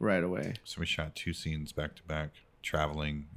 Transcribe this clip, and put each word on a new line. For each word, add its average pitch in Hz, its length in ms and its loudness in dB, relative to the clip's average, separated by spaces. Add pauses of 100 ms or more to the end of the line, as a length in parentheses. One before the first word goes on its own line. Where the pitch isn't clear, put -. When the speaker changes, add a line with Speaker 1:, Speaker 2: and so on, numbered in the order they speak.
Speaker 1:
Right 95 220 6
away. 92 320 0 (100)
Speaker 2:
So - 160 -8
we 85 60 0
shot 78 280 -2
two - 180 -2
scenes 78 400 -2
back 76 240 -2
to - 60 -20
back, 76 280 -2 (320)
traveling, 76 760 0